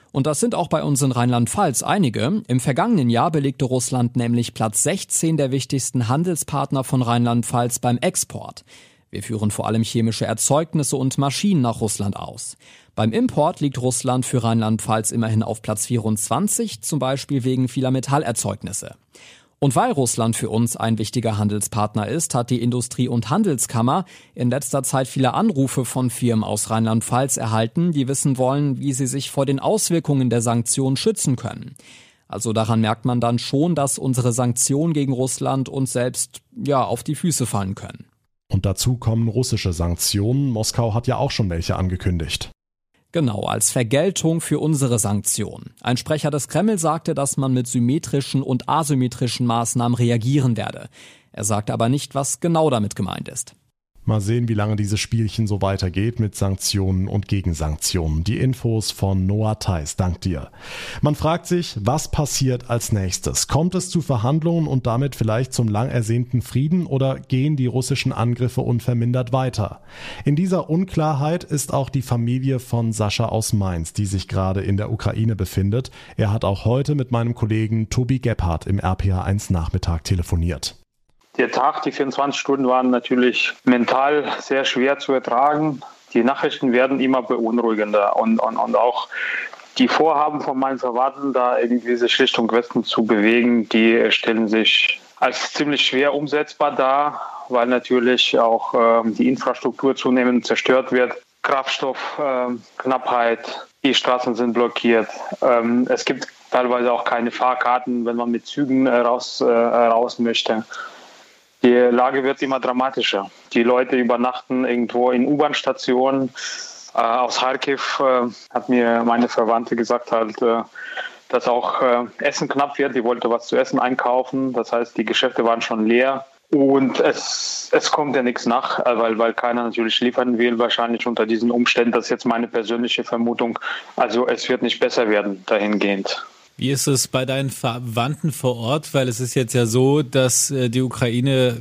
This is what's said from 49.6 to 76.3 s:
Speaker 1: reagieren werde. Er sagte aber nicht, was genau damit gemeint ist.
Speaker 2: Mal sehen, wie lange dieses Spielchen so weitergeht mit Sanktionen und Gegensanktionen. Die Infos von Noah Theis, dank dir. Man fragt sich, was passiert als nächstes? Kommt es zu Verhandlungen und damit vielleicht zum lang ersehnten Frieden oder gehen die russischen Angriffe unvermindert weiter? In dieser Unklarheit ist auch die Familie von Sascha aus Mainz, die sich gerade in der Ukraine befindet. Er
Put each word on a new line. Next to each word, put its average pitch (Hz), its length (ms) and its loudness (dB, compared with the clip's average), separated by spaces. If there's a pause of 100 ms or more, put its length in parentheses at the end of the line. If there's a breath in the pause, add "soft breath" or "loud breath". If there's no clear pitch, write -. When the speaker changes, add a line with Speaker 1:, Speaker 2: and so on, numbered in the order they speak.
Speaker 1:
reagieren 120 600 2
werde. - 320 -8 (420 loud breath)
Er - 120 -8
sagte 104 280 0
aber 113 160 2
nicht, 143 260 -2
was 135 260 -4
genau 160 280 2
damit 107 260 0
gemeint - 340 -6
ist. - 260 -12 (540)
Speaker 2:
Mal 110 120 2
sehen, 117 260 0
wie 113 80 0
lange 104 220 0
dieses 104 240 0
Spielchen 113 480 0
so 98 140 0
weitergeht 98 580 0
mit 104 160 -2
Sanktionen 95 720 0
und 101 180 -2
Gegensanktionen. 80 960 -2
Die 101 160 -2
Infos 120 540 0
von 95 340 0
Noah 107 320 0
Theis, 80 380 -4
dank 90 240 0
dir. 80 320 -4 (480 loud breath)
Man 147 160 2
fragt 165 320 -2
sich, 175 320 -2
was 127 280 0
passiert 131 640 -2
als 117 220 -2
nächstes? 95 560 -2
Kommt 170 260 0
es 180 160 -4
zu 165 120 0
Verhandlungen 151 640 0
und 135 180 0
damit 123 300 0
vielleicht 113 360 -2
zum 120 140 0
lang 107 220 0
ersehnten 120 520 0
Frieden 156 460 0
oder 135 320 0
gehen 139 380 0
die 127 100 0
russischen 127 460 -2
Angriffe 120 480 0
unvermindert 120 720 0
weiter? 127 480 -2 (440 loud breath)
In 147 120 2
dieser 175 340 0
Unklarheit 156 720 0
ist - 320 -4
auch 135 160 -2
die 131 120 0
Familie 123 580 0
von 117 320 -2
Sascha 107 340 0
aus - 260 -2
Mainz, 92 400 0
die 104 140 -2
sich 95 220 -4
gerade 95 320 0
in 98 160 0
der 104 160 -2
Ukraine 110 420 -2
befindet. 98 560 -2 (260 loud breath)
Er 95 160 2